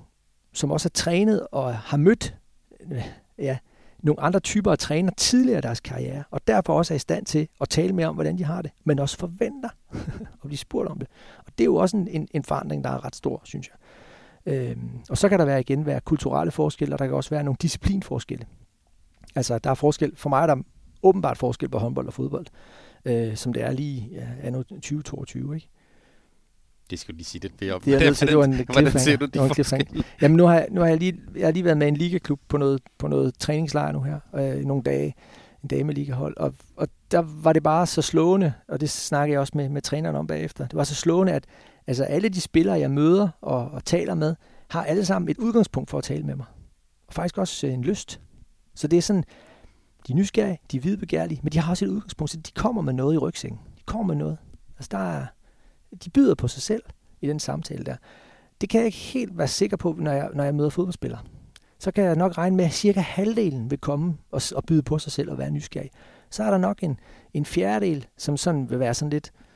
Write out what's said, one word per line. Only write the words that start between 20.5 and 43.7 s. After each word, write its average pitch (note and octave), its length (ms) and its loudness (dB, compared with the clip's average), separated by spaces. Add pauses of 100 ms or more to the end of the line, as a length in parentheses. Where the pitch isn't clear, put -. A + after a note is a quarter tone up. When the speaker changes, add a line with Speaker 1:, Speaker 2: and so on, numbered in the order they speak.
Speaker 1:
åbenbart F3+ 340 6
forskel B2+ 320 -2
på B2+ 80 -2
håndbold B2 300 -2
og A#2+ 60 -10
fodbold, C#3 320 -6 (600)
øh, A#2 300 -2
som A#2+ 180 -4
det A#2+ 100 -2
er A#2+ 80 -2
lige, C3 400 -6
ja, A#2 160 -12 (160)
anno B2+ 200 -6 (180)
tyve D3+ 220 -6
toogtyve, C3 520 -8
ikke? D#3+ 140 -12 (1200)
Speaker 2:
Det F2+ 80 -8
skal - 140 -16
du D#2+ 40 -16
lige E2+ 80 -14
sige - 160 -14
lidt - 200 -12
mere F#2+ 120 -2
om. F#2 80 -6
Speaker 1:
Det C#3 120 2
er C#3 40 6
jeg D3+ 100 6
nødt C#3+ 100 6
til. D3 180 2
Speaker 2:
Hvordan, C#3+ 160 6
Speaker 1:
Det C3 60 0
var B2+ 60 0
en - 20 -16
Speaker 2:
hvordan C3+ 260 4
Speaker 1:
cliffhanger. C3+ 200 4
Speaker 2:
ser C#3+ 60 4
du C#3+ 80 -2
de C3 60 -4
Speaker 1:
Det - 100 -2
var C3+ 60 4
en C#3+ 80 2
Speaker 2:
forskelle? C#3 300 0
Speaker 1:
cliffhanger. - 360 -6
Jamen, D#3 160 8
nu F3 80 8
har E3+ 100 8
jeg, D#3+ 160 4
nu F#3 100 2
har E3+ 60 6
jeg E3 100 6
lige, F3+ 220 0 (160)
jeg F3 120 2
har D#3+ 40 4
lige F3 140 0
været E3 120 4
med D3 100 4
i - 20 4
en D3 80 2
ligaklub E3+ 500 0
på D3 100 0
noget, C#3 240 2 (160)
på D3 100 -6
noget C#3 320 2
træningslejr D3+ 520 -2
nu D3 100 -4
her, D3 180 -4 (160)
øh, C#3 260 -2
i C#3 40 -4
nogle C#3 180 0
dage. C#3+ 320 -2 (480)
En C#3 60 -8
dameligahold. C#3 680 -4
Og, D2+ 160 -2 (220)
og D3+ 120 -4 (240)
der E3+ 80 4 (240)
var D#3+ 100 8
det D3 100 4
bare D#3+ 220 4
så E3 160 0
slående, E3 520 4 (140)
og - 140 -4
det D3+ 80 0
snakker D3 440 0
jeg C#3+ 60 2
også C#3 160 -2
med, C#3+ 140 -2
med C#3+ 120 -4
træneren D#3 340 -2
om D3+ 120 -4
bagefter. D3+ 400 -6
Det - 100 -8
var D3 60 2
så C#3 120 -4
slående, E3+ 380 4
at, C#3 120 -2 (420)
altså, C3 160 0
alle F3+ 260 0
de F#3 120 -4
spillere, E3+ 380 2
jeg C#3 120 0
møder E3 360 4 (140)
og, B2+ 300 -2